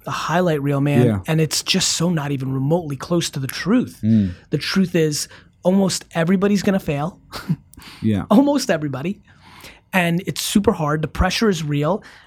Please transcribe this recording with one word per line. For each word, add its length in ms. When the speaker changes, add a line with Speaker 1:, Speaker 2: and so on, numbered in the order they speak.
Speaker 1:
a 60
highlight 500
reel, 180
man. 280
Speaker 2:
Yeah. 200
Speaker 1:
And 140
it's 200
just 320
so 160
not 220
even 220
remotely 420
close 360
to 100
the 60
truth. 540
Speaker 2:
Mm. 300
Speaker 1:
The 80
truth 360
is 320
almost 420
everybody's 480
gonna 160
fail. 400
<laughs> 240
Speaker 2:
Yeah. 300
Speaker 1:
Almost 380
everybody. 520
And 340
it's 140
super 320
hard. 280
The 60
pressure 420
is 140
real. 400